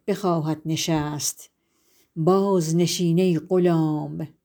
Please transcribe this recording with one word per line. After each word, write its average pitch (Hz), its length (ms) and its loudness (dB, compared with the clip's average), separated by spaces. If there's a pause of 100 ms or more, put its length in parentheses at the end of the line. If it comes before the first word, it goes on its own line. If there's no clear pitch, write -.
بخواهد 165 600 -2
نشست، 151 840 -4 (680)
باز 180 600 2
نشینه 170 640 2
غلام 160 880 0 (160)